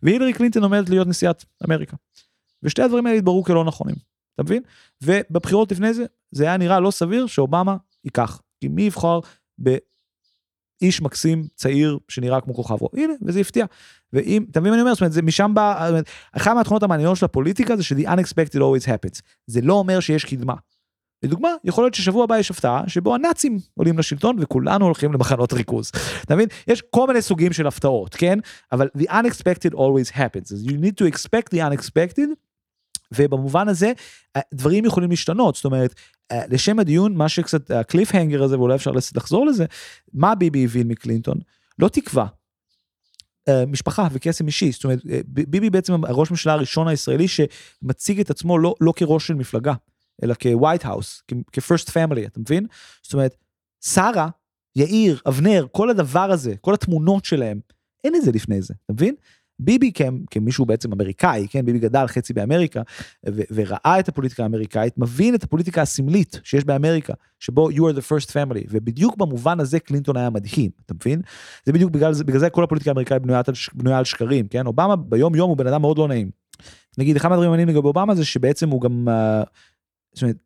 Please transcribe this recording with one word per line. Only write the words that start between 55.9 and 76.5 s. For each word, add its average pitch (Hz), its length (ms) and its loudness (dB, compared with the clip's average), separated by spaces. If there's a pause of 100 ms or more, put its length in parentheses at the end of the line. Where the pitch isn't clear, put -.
הזה, 127 300 -2
כל 196 120 2
התמונות 185 520 0
שלהם, 113 340 -4 (440)
אין 311 120 0
את 330 60 2
זה 139 100 2
לפני 107 300 -2
זה, 92 120 -10 (120)
אתה - 80 -6
מבין? 185 220 0 (440)
ביבי 233 340 2
כ-, - 80 -2 (300)
כמישהו 120 340 0
בעצם 117 260 -2
אמריקאי, 101 580 -2
כן? 135 160 -2
ביבי 120 140 0
גדל 120 280 2
חצי - 260 -6
באמריקה, 120 480 0 (440)
ו-, 104 160 -4 (100)
וראה 107 480 2
את 185 100 -2
הפוליטיקה 131 340 -4
האמריקאית, 110 540 -4
מבין 135 380 0
את - 80 -2
הפוליטיקה 165 380 -2
הסמלית 147 600 -2
שיש 139 220 0
באמריקה, 143 480 0 (260)
שבו 151 300 2
you 151 40 -4
are 156 220 2
the 135 60 -6
first 151 280 -4
family, 123 400 -4
ובדיוק 117 480 -2
במובן 160 420 -2
הזה 147 200 -2
קלינטון 139 380 -4
היה 123 120 -2
מדהים, 104 420 -4 (140)
אתה - 80 -10
מבין? 139 280 -4 (440)
זה 139 80 2
בדיוק 175 180 4
בגלל 156 220 2
זה, 147 100 -2
בגלל 135 160 2
זה 165 100 4
כל 170 140 2
הפוליטיקה 151 280 -2
האמריקאית 131 300 0
בנויה 123 260 2
על 131 60 -2
ש-, - 200 -10
בנויה 131 240 0
על 127 80 2
שקרים, 120 420 -2
כן? 127 200 -4
אובמה 170 280 2
ביום 156 400 2
יום 180 140 2
הוא 151 80 0
בן 131 100 0
אדם 147 140 0
מאוד 151 160 2
לא 151 100 2
נעים. 113 220 -2 (680)